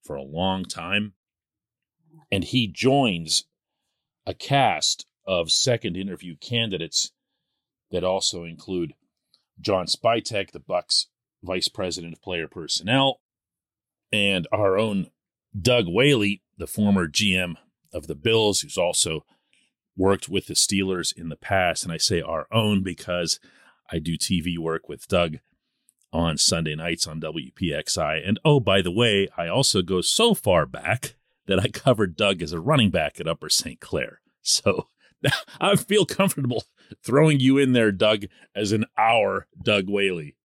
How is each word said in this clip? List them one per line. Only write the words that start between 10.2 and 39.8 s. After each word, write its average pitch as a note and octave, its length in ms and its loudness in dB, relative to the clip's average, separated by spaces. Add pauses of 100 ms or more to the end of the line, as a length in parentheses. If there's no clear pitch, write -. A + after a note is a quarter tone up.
the D#2 80 -16
Bucs - 460 -2 (360)
vice F2+ 280 -4
president F2 420 -6
of D#2 100 -18
player E2+ 280 -6
personnel, A2+ 720 -2 (880)
and G2 400 2
our G2 260 2
own G#2 340 -2 (460)
Doug A#2+ 300 4
Whaley, G#2 540 2 (160)
the F2 100 -8
former G2+ 400 2
G F#2+ 260 0
M F2+ 220 -2 (380)
of D#2 140 -10
the D#2+ 80 -6
Bills, G#2+ 440 4
who's - 180 -6
also E2+ 460 0 (720)
worked F#2+ 320 2
with F#2+ 200 -4
the F2+ 80 -8
Steelers F#2+ 640 0
in E2 120 -10
the E2 80 -10
past. F2+ 480 0
And E2+ 80 -6
I E2 40 -6
say E2+ 240 0
our D#2+ 300 -6
own G#2 320 2
because F2 560 -4 (500)
I E2+ 100 -4
do D#2+ 180 -4
T F2+ 240 -2
V E2+ 160 -4
work D#2+ 320 -6
with C#2+ 180 -14
Doug E2+ 300 0 (760)
on E2 240 0
Sunday D#2+ 380 0
nights E2 320 -4
on D#2 140 -10
W D#2 340 -8
P E2 180 -2
X D2+ 240 -4
I. D#2 200 0
And F2+ 260 -2
oh, D3 160 4
by G2 220 4
the F2 100 -2
way, G2+ 460 2
I E2+ 100 -4
also G2 340 2
go F2+ 200 0
so A3+ 320 2
far F2 320 2
back - 500 -6 (320)
that F#2+ 120 2
I G#2+ 100 0
covered G#2 480 0
Doug G2 240 0
as D#2 100 -6
a E2+ 80 -6
running A2+ 300 2
back D#2 300 -2
at D#2+ 80 -6
Upper D#2 220 -6
Saint - 300 -4
Clair. - 400 -6 (220)
So - 460 0 (360)
<laughs> - 380 -4
I G3+ 140 2
feel G3 300 2
comfortable C3 600 -2 (360)
throwing C#3+ 380 4
you C3 180 6
in C3+ 140 4
there, A2+ 220 6
Doug, G#2 320 2 (280)
as G#2 200 0
an G#2+ 120 0 (120)
our G#2+ 500 2 (140)
Doug G2+ 280 2